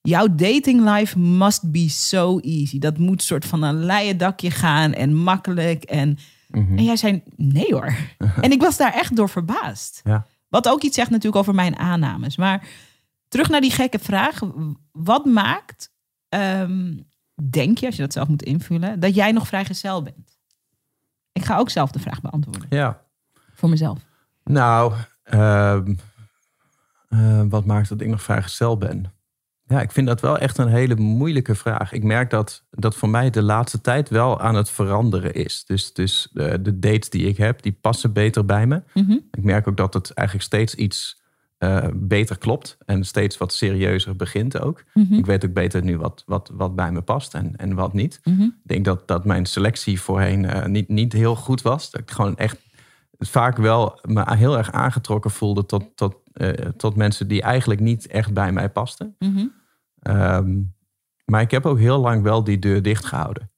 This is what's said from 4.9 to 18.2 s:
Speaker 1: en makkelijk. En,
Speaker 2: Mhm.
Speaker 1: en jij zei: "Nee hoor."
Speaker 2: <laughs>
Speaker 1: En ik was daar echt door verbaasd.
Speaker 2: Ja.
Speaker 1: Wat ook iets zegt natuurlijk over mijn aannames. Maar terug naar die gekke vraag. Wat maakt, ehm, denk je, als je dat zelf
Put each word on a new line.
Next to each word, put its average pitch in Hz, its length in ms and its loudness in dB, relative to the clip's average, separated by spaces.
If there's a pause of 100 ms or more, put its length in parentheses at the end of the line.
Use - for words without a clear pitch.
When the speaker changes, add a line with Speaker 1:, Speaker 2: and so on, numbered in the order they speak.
Speaker 1:
en 139 220 2
makkelijk. 170 680 0
En, 147 340 -2 (300)
Speaker 2:
Mhm. 95 300 0
Speaker 1:
en 156 60 4
jij 226 120 2
zei: 202 260 0 (140)
"Nee 147 380 2
hoor." 135 200 -2 (240)
Speaker 2:
<laughs> 101 220 0
Speaker 1:
En 262 120 4
ik 277 80 4
was 330 160 4
daar 262 180 2
echt 247 220 -2
door 208 120 2
verbaasd. 175 760 -6
Speaker 2:
Ja. 107 220 0 (220)
Speaker 1:
Wat 240 200 2
ook 277 140 2
iets 285 140 0
zegt 240 140 0
natuurlijk 214 260 0
over 196 180 2
mijn 180 220 2
aannames. 160 600 -2
Maar 190 320 0 (600)
terug 294 200 0
naar 302 120 4
die 269 100 2
gekke 254 280 -2
vraag. 202 420 -2 (520)
Wat 214 320 0
maakt, 240 680 0 (360)
ehm, 190 680 -4 (560)
denk 151 280 2
je, 254 80 -4
als 233 100 -4
je - 60 -4
dat 143 100 -4
zelf 139 160 -4